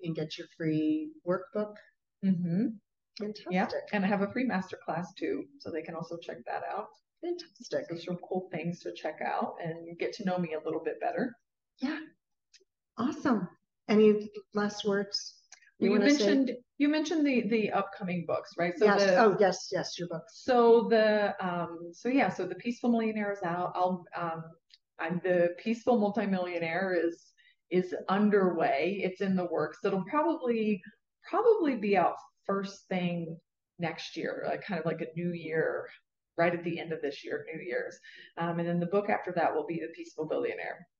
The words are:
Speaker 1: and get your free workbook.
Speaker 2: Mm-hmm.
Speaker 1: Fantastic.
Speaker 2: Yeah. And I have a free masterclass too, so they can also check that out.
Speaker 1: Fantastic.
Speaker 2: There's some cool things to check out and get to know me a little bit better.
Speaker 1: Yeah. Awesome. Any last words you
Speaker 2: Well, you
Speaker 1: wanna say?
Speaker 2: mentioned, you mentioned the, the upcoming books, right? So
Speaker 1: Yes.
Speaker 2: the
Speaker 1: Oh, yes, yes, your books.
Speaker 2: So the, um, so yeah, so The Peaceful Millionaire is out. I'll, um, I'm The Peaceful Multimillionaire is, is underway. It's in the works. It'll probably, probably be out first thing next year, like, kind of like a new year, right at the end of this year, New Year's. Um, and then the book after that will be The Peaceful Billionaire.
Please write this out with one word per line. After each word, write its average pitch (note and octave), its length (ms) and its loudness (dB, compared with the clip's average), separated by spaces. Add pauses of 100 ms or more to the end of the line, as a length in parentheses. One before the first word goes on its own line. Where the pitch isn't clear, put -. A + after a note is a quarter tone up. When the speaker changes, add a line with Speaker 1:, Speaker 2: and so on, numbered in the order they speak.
Speaker 1:
and E3 140 -6
get D#3 220 -6
your E3 80 -14 (100)
free D#3 540 0 (160)
workbook. G#3 480 -4 (500)
Speaker 2:
Mm-hmm. F3+ 420 2 (540)
Speaker 1:
Fantastic. G#3 300 -8
Speaker 2:
Yeah. F#3 180 2 (240)
And G3+ 120 2
I F#3+ 40 2
have G3 140 2
a G3+ 100 -2
free B3 160 0
masterclass F#3 580 -4 (120)
too, - 260 -4 (160)
so - 100 -12
they D#3+ 120 -6
can E3 120 -10
also E3+ 220 -8
check - 300 -12
that - 160 -6 (120)
out. - 120 -8 (360)
Speaker 1:
Fantastic. E4+ 680 -8
Speaker 2:
There's E3+ 160 -8
some F3 140 -6 (100)
cool F#3 240 -6
things F3 280 -6
to F3 140 -8
check D#3 300 -8
out D3 380 -2
and E3+ 360 -10
get - 160 -4
to G#3 100 -10
know F3+ 140 0
me E3 160 -4
a D3+ 100 -6
little D#3+ 180 -4
bit D#3 180 -6
better. - 360 -4 (420)
Speaker 1:
Yeah. D4+ 200 -4 (1000)
Awesome. A#3+ 500 0 (400)
Any G#3+ 420 6 (240)
last G#3 320 -2
words G3+ 500 -2 (420)
you F#3+ 120 4
Speaker 2:
Well, G#3 100 6
you G3+ 60 4
Speaker 1:
wanna C#4+ 120 8
say? G#3 80 4
Speaker 2:
mentioned, A#3+ 300 4 (220)
you C#4+ 100 4
mentioned D#4 380 2
the, A#3+ 220 2
the G#3+ 240 2
upcoming F3+ 540 -4
books, - 300 -2
right? F3 220 0
So G#3+ 60 6
Speaker 1:
Yes. G3+ 200 6
Speaker 2:
the C#4 120 6
Speaker 1:
Oh, A3 240 8
yes, F#3 320 2
yes, E3 260 -4
your E3+ 100 -6
books. - 360 -12
Speaker 2:
So A#3 440 8
the, G#3+ 460 4 (100)
um, E3+ 480 -4
so - 160 -6
yeah, B3+ 200 4
so F#3 180 -2
The F3+ 100 -6
Peaceful A#3+ 340 -2
Millionaire G#3+ 420 0
is G3+ 100 -8
out. F3 320 -2
I'll, F3+ 300 0 (120)
um, E3 280 -4 (560)
I'm E3+ 240 -2
The F3 340 4
Peaceful A#3 400 0
Multimillionaire F#3 960 0 (100)
is, - 280 -4 (380)
is F3+ 240 0 (140)
underway. F#3 960 4
It's F#3 200 -4
in F#3+ 120 2
the F3+ 120 0
works. D#3 380 -2
It'll F#3+ 200 0
probably, A#3+ 760 0 (480)
probably F4+ 480 4
be G3+ 200 2
out E3+ 180 4 (320)
first G3 420 -4
thing F3 480 -2 (440)
next E3 360 -6
year, - 300 -4
like, D3+ 180 -4
kind F#3 140 -4
of D#3+ 80 -6
like D#3+ 140 -2
a E3 60 -6 (100)
new F3 160 -2
year, D#3+ 560 -2 (480)
right E3+ 180 4
at E3+ 80 -6
the E3+ 160 -2
end D#3 140 -8
of D#3 100 -6
this C#3+ 220 -6
year, D3 280 -6
New D#3+ 80 -10
Year's. - 380 -6 (400)
Um, E3+ 220 -2
and E3+ 80 -2
then F3 100 0
the E3+ 80 0
book G3+ 220 0
after G#3 240 -2
that D#3+ 200 2
will D#3 140 -2
be E3 140 -6
The D#3+ 160 -8
Peaceful D#3+ 320 -10
Billionaire. B2 580 -6 (140)